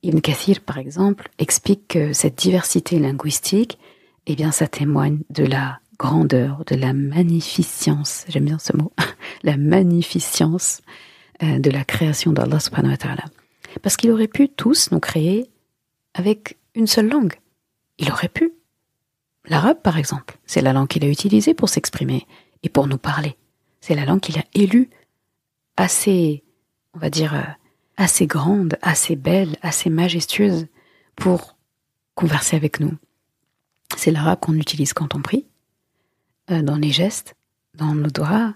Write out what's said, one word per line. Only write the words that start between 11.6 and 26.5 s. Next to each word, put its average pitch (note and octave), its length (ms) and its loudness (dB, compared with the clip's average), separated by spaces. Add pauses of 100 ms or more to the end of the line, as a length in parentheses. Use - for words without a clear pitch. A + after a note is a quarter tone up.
la C3+ 140 -2
création D#3 480 0
d'Allah C#3 280 2
subhanahu C#3 320 0
wa C3+ 40 0
ta'ala. - 280 -8 (580)
Parce G3 140 -2
qu'il A#3 140 2
aurait A3 180 2
pu C#4 200 2
tous - 420 0
nous D#3+ 100 2
créer F3+ 500 0 (640)
avec G#3 440 -2 (160)
une A3+ 120 2
seule G#3+ 220 2
langue. B3 260 2 (640)
Il D3 120 0
aurait - 180 -4
pu. E4 260 0 (920)
L'arabe, F3 360 2
par D#3+ 160 2
exemple, - 480 -6
c'est - 160 0
la C3 100 4
langue C3+ 160 2
qu'il D3+ 160 -2
a C#3+ 40 2
utilisée G#3 460 2
pour G#3+ 140 0
s'exprimer - 580 -2 (360)
et E3 60 -4
pour C#3+ 180 2
nous C3+ 120 -2
parler. D3 380 -4 (440)
C'est - 140 -2
la D3 100 -2
langue F#3+ 160 2
qu'il D#3 180 -6
a D#3 60 -4 (100)
élue G#3 360 4 (840)
assez, F3 680 2 (500)